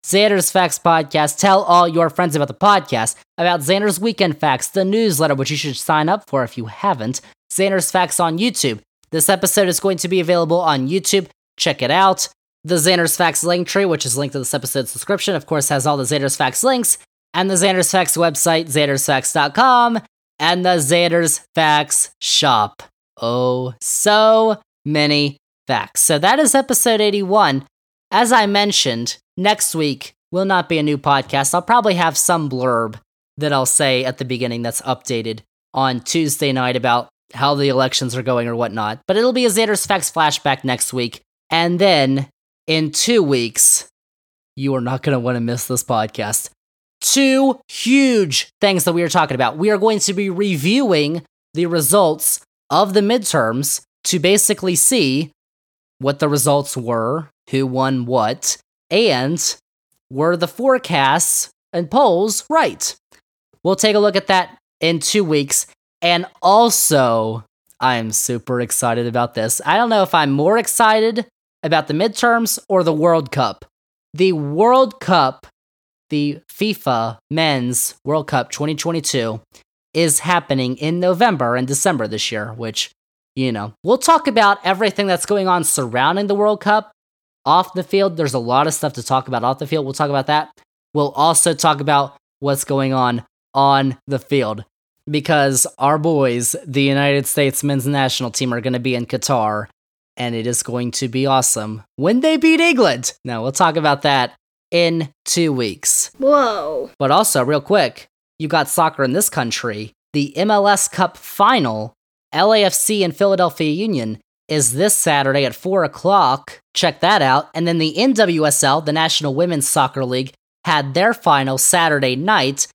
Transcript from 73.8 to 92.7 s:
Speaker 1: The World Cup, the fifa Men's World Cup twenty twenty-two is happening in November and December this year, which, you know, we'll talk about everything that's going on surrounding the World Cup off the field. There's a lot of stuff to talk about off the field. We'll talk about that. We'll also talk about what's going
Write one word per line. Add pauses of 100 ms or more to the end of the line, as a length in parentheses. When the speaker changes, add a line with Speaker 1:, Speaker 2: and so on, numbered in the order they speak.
Speaker 1:
The
World
Cup, (640)
the
fifa (120)
Men's
World
Cup
twenty
twenty-two (520)
is
happening
in
November
and
December
this
year,
which, (420)
you
know, (100)
we'll
talk
about
everything
that's
going
on
surrounding
the
World
Cup (540)
off
the
field.
There's
a
lot
of
stuff
to
talk
about
off
the
field.
We'll
talk
about
that. (440)
We'll
also
talk
about (240)
what's
going